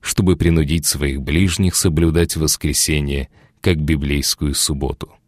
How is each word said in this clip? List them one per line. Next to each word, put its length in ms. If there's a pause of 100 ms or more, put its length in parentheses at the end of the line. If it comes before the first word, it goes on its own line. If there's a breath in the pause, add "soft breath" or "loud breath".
чтобы 360
принудить 500
своих 360
ближних 540
соблюдать 600
воскресенье 920 (320 soft breath)
как 200
библейскую 760
субботу. 580 (160)